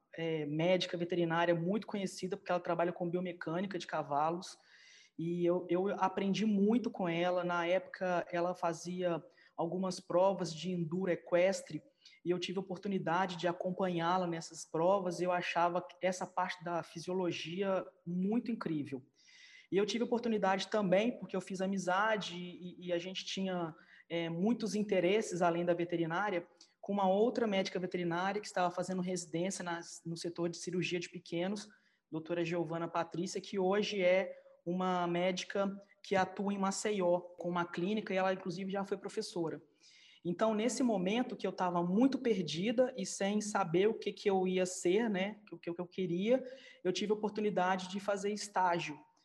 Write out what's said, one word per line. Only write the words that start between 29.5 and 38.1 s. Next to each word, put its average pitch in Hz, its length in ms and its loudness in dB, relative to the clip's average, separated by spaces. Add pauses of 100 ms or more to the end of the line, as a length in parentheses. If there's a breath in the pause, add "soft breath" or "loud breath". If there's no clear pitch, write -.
nas, 170 420 -8
no 165 120 -6
setor 170 320 -4
de 170 80 -6
cirurgia 175 420 0
de 170 100 -6
pequenos, 185 580 -4 (440 soft breath)
doutora 165 320 -2
Giovana 165 440 -2
Patrícia, 170 520 -4
que - 180 -6
hoje 202 440 2
é 185 360 4 (280 loud breath)
uma 180 420 0
médica 185 640 0 (320 loud breath)
que - 120 -2
atua 190 380 0
em 202 40 -2
Maceió, 190 640 2
com - 300 -8
uma 175 160 0
clínica, 202 480 -2